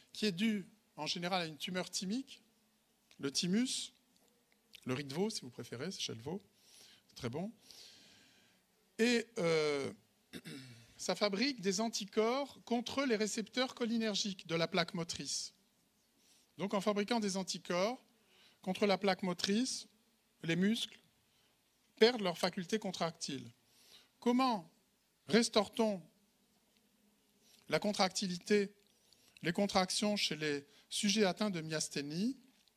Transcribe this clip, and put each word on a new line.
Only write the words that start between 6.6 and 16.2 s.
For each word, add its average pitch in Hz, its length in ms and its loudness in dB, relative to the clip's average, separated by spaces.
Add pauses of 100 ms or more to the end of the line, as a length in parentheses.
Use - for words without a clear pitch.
c'est - 80 -20
très 123 140 -4
bon. 175 220 -6 (1500)
Et, 233 260 4 (140)
euh, 156 520 2 (420)
<clears throat> 131 640 -14
ça - 180 -2
fabrique 220 440 0
des 190 220 0
anticorps 226 840 -2
contre 247 400 -2
les 247 120 2
récepteurs 220 580 -2
cholinergiques 220 720 -2
de 160 80 -4
la 165 140 2
plaque 170 260 0
motrice. - 600 -6 (1080)